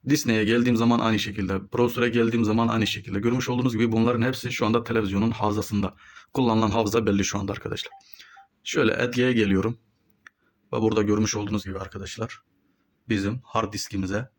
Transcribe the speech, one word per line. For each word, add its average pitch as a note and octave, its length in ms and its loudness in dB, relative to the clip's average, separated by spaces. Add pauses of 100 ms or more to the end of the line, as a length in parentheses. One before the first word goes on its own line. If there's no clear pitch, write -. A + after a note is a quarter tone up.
Disney'e A#2 340 2
geldiğim A#2+ 320 2
zaman A#2 240 4
aynı A2 200 2
şekilde, G2 540 -4
Browser'a A#2+ 340 2
geldiğim A#2 380 2
zaman A2+ 220 2
aynı A2+ 200 2
şekilde. - 320 -6
Görmüş A#2+ 300 0
olduğunuz B2 240 0
gibi A2+ 180 0
bunların A2+ 300 2
hepsi B2 300 -2
şu - 140 -2
anda A#2 180 2
televizyonun A2 480 0
hafızasında. G#2 640 -2 (380)
Kullanılan A2+ 360 2
hafıza A2 360 2
belli G2 200 2
şu G2+ 140 -4
anda G2+ 120 -4
arkadaşlar. - 400 -8 (720)
Şöyle A#2+ 400 0
Edge'ye B2 300 0
geliyorum. G#2 440 2 (960)
Ve A2+ 80 -2
burada G#2+ 200 2
görmüş G#2 340 0
olduğunuz G#2 300 -4
gibi F#2+ 140 -8
arkadaşlar G2 600 -10 (680)
bizim G#2+ 340 -2
hard G#2+ 300 -4
diskimize G2+ 640 -6